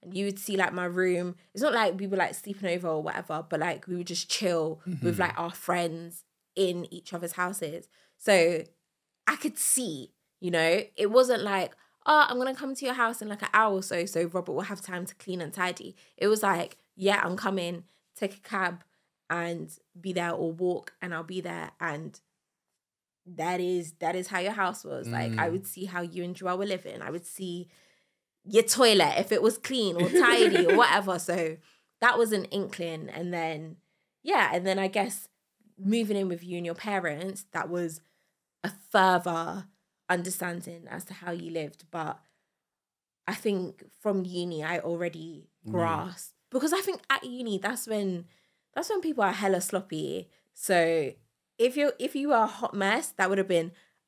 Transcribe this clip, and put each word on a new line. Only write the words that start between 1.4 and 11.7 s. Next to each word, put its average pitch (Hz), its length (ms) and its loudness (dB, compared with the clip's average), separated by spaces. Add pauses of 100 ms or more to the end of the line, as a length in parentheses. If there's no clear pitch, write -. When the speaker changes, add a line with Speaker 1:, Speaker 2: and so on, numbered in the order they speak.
Speaker 1:
It's 208 100 -6
not 285 100 4
like 208 240 2
we 196 100 -6
were, 196 100 -2
like, 175 180 0
sleeping 196 340 -8
over 175 200 -2
or 156 120 -2
whatever, 160 460 -6
but, 160 140 -2
like, - 260 -4
we 180 80 -6
would 175 120 -6
just 175 220 -6
chill 160 560 0
with, 175 160 -6
Speaker 2:
Mm-hmm. 175 200 0
Speaker 1:
like, 170 180 0
our 170 120 -4
friends 170 720 -4 (300)
in 180 380 -2
each 175 200 -16
other's 175 200 -6
houses. 180 540 -6 (300)
So 175 460 6 (640)
I 220 100 4
could - 200 -4
see, 160 540 -2 (300)
you 180 100 -4
know, 170 320 4 (140)
it 202 120 2
wasn't 247 340 6
like, 196 300 -2 (320)